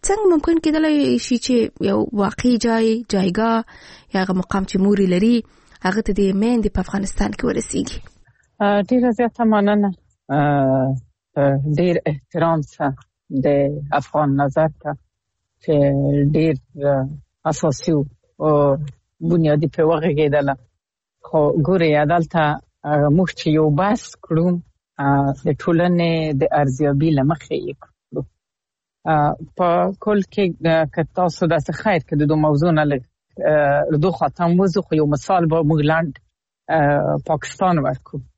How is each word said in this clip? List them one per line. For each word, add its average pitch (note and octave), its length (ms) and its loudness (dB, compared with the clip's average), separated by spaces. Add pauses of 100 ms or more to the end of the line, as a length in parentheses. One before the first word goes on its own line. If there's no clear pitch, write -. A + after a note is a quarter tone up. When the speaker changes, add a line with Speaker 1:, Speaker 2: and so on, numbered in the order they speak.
Speaker 1:
څنګه G4+ 300 2
ممکن E4 260 2
کېدلی D4+ 600 0
شي A#3+ 200 -2
چې A#3 320 0 (100)
یو G#3 320 0
واقعي G#3 440 0
جای، A3+ 560 0
جایګاه G#3+ 520 0 (500)
یا F#3+ 80 0
هغه F#3 120 -2
مقام F#3+ 300 -4
چې - 160 -6
مور G3+ 160 4
یې G3 120 2
لري، A3 340 2 (400)
هغه F#3 180 -2
ته A3 120 -4
د G3 80 0
میندې G3+ 480 0
په F#3+ 120 -2
افغانستان G3+ 500 -4
کې - 140 -8
ورسیږي؟ - 540 -4 (640)
Speaker 2:
آه، G3+ 200 2
ډېره A#3+ 300 0
زیاته A#3 340 -2
مننه. G#3 460 2 (400)
آه، C3+ 640 2 (400)
په C#3+ 80 0 (360)
ډېر F3 160 2 (120)
احترام D#3+ 540 -2
سره C#3 340 -4 (360)
د C3+ 160 -2 (460)
افغان D3 440 -2
نظر C#3+ 320 0
ته D3+ 240 -8 (680)
چې D#3+ 120 0 (580)
ډېر، D#3 220 2 (320)
آه، C3+ 220 0 (360)
اساسي D#3+ 480 -2
او D3 840 0 (440)
بنیادي D#3+ 460 0
پرې D#3 180 -2
وغږېدله. D3 720 0 (680)
خو - 160 -2 (240)
ګورئ، D#3 440 2
دلته، E3+ 340 0 (440)
آه، D3 240 0
موږ E3+ 220 2
چې - 160 -10
یو D#3 240 2
بحث G3 440 -2
کړو، F3 460 -2 (380)
آه، C#3 340 2 (140)
د - 40 0
ټولنې E3 840 0
د C3+ 80 0 (100)
ارزیابي C#3+ 580 0
له C#3 120 2
مخې - 340 -2 (100)
یې C#3+ 160 -10
کړو. - 400 -12 (840)
آه، D3+ 280 0 (220)
په F3+ 440 0
کل G#3+ 200 0
کې، G3+ 240 -2 (220)
آه، D#3+ 180 4
که D#3+ 180 -4 (120)
تاسو F3+ 320 0
داسې D#3+ 260 0
خیر F#3 260 -2
که D3 180 -6
د D3 120 2
دو D#3 80 2
موضوع D3+ 340 2
نه D3+ 140 2
لږ، C#3+ 180 -2 (440)
آه، D3 360 2 (100)
د D3 100 0
دو F#3 80 2
خوا E3 180 -2
ته F3 160 -4
هم E3+ 120 2
وځو، F#3 260 2
خو - 120 -4
یو D#3 120 2
مثال E3+ 400 0
به D#3+ 160 2
موږ D3+ 220 2
لنډ، D#3+ 280 0 (560)
آه، D3 480 2 (100)
پاکستان E3+ 520 -2
ورکړو. C3+ 420 -6 (180)